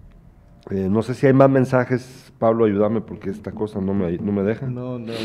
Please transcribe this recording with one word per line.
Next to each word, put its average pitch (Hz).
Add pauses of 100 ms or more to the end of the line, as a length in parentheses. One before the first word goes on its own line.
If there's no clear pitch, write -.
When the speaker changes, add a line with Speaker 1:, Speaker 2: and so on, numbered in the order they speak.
(720)
Speaker 1:
eh, 95
no 107
sé 123
si 143
hay 135
más 135
mensajes. 127
Pablo, 113
ayúdame 104
porque 90
esta -
cosa 107
no 95
me, 90
no 101
me 101
deja. 117
Speaker 2:
No, 123
no, 113 (120)